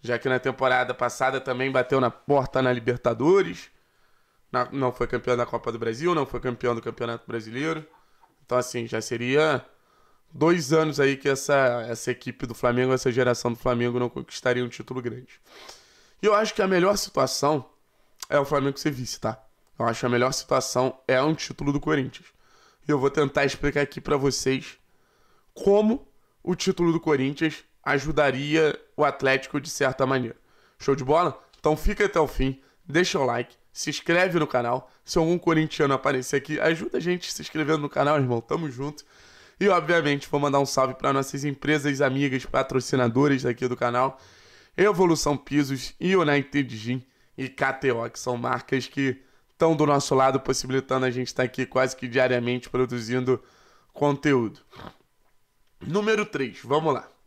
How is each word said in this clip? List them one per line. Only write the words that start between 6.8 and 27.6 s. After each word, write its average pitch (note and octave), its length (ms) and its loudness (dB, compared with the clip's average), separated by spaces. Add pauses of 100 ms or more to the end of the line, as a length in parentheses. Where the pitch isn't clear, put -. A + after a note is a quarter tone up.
Campeonato A#2 440 -8
Brasileiro. B2+ 580 -6 (600)
Então, B2 140 -2
assim, A#2+ 280 -4
já A2+ 140 -6
seria B2+ 640 0 (680)
dois D#3 400 0
anos D#3 300 2
aí C#3 160 4
que C#3 140 -2
essa, C3 580 2
essa A#2+ 220 -6
equipe B2 360 -8
do A#2 80 -10
Flamengo, B2 380 2
essa C3 180 2
geração B2 400 0
do A2+ 80 -6
Flamengo A#2+ 400 0
não B2 120 -2
conquistaria B2+ 520 -4
um B2 60 -6
título B2+ 320 -10
grande. B2 400 -12 (840)
E F#3+ 40 2
eu G#3 80 6
acho G#3 200 2
que - 60 -4
a F#3+ 80 2
melhor F#3+ 300 4
situação C#3 720 0 (580)
é D#3 100 2
o C#3 60 2
Flamengo C#3 340 -2
ser D#3 120 0
vice, B2 280 -8
tá? A2+ 240 -6 (360)
Eu A#2 80 0
acho A#2 140 -2
que C3+ 60 -2
a A#2+ 40 2
melhor B2 220 2
situação B2+ 760 -2
é C3 140 4
um D#3 120 2
título - 380 -6
do C#3+ 80 -2
Corinthians. C#3 460 -4 (640)
E D3 40 2
eu C#3+ 80 2
vou C3+ 100 2
tentar C#3+ 340 0
explicar C#3+ 360 0
aqui - 200 -4
pra - 160 -2
vocês C3+ 640 -2 (720)
como G#3+ 540 2 (340)
o F3+ 140 -2
título F3 380 0
do E3 80 0
Corinthians C#3+ 640 0 (180)